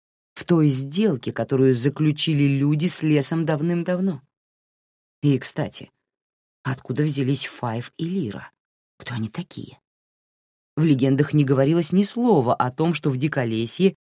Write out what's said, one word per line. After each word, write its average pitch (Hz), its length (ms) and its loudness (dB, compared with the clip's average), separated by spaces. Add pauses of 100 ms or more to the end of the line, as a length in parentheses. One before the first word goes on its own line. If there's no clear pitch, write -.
(360)
В - 100 -10
той 160 240 4
сделке, 139 640 -2
которую 131 400 2
заключили 147 720 0
люди 143 420 2
с - 160 -2
лесом 156 440 0
давным-давно. 170 760 -2 (1000)
И, 143 180 4
кстати, - 520 -8 (720)
откуда 131 400 -4
взялись 135 420 -2
Файф 120 520 -8
и 160 80 -6
Лира? 135 460 -6 (460)
Кто - 180 -12
они 110 140 -6
такие? - 500 -14 (960)
В 151 80 2
легендах 139 500 4
не 151 100 4
говорилось 139 480 2
ни 190 120 4
слова 196 520 2
о 123 160 -2
том, 160 220 0
что 151 160 -2
в 131 80 -2
Диколесье 127 880 0